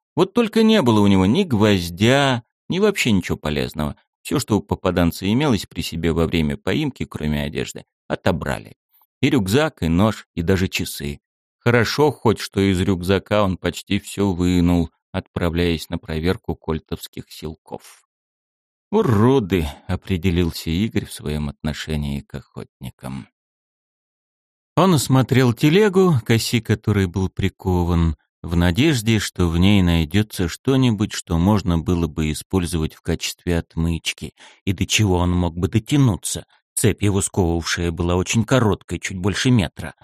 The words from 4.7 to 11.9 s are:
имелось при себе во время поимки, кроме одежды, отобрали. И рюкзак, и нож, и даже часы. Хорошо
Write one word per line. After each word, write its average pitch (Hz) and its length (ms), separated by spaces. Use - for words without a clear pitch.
имелось 123 360
при - 160
себе 82 320
во 82 120
время 78 300
поимки, - 480
кроме 76 400
одежды, - 400
отобрали. 65 680
И 139 80
рюкзак, 135 540
и 82 60
нож, 98 360
и 87 60
даже 90 280
часы. 71 500
Хорошо 120 540